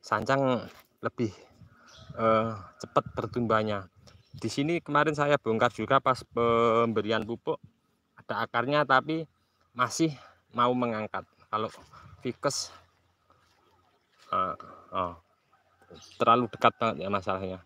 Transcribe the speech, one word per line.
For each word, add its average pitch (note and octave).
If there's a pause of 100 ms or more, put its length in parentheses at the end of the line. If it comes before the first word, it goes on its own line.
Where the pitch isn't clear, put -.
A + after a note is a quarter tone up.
Sancang B2+ (320)
lebih, A#2 (880)
eh, A2+ (320)
cepat - (100)
pertumbuhannya. A2 (480)
Di A2+
sini D#3
kemarin D3+
saya D3
bongkar A2+
juga C3+
pas B2+
pemberian A2+
pupuk. A#2 (560)
Ada A2
akarnya C3+
tapi D3 (440)
masih C#3+ (400)
mau B2
mengangkat. A2 (240)
Kalau G#2+ (520)
ficus, - (1600)
eh, F#2 (360)
oh, F2+ (1040)
terlalu A#2
dekat -
banget A2+ (100)
ya -
masalahnya F#2+